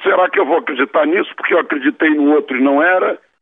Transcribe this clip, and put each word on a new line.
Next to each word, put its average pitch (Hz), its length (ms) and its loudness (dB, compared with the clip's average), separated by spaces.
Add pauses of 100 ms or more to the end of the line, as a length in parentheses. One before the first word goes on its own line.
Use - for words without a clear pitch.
Será 185 260 2
que 180 100 -6
eu 196 60 2
vou 156 140 0
acreditar 135 480 -2
nisso? 175 280 -2
Porque - 200 -4
eu 175 40 4
acreditei 147 520 -2
no 147 240 2
outro 143 200 -2
e 123 60 -2
não 139 220 2
era, 185 360 0 (240)